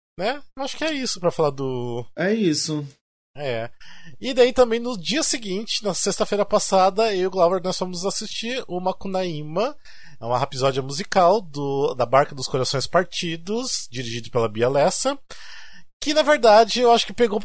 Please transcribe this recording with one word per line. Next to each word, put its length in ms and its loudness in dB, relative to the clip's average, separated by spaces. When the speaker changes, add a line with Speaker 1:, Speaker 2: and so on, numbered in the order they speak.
Speaker 1:
né? 220 -4
Acho 200 -6
que 60 -4
é 100 -2
isso 260 -4
pra 120 0
falar 200 0
do 540 -6
Speaker 2:
É 160 0
isso. 520 0
Speaker 1:
É. 320 -4
E 140 -6
daí 180 6
também 260 4
no 200 -4
dia 260 -2
seguinte, 600 -4
na 80 -2
sexta-feira 500 0
passada, 720 4
eu 60 0
e 60 0
o 40 -2
Glauber, 320 4
nós 140 -2
fomos 280 -6
assistir 640 -4
o 140 -6
Macunaíma. 920 -2
É 60 -10
uma 120 0
rapsódia 440 0
musical 580 2
do, 560 -2
da 100 0
Barca 300 4
dos 120 -6
Corações 400 -2
Partidos, 1000 -2
dirigido 400 -8
pela 200 0
Bia 180 0
Lessa. 500 2
Que, 120 -2
na 80 4
verdade, 580 6
eu 100 6
acho 140 6
que 80 -10
pegou 320 2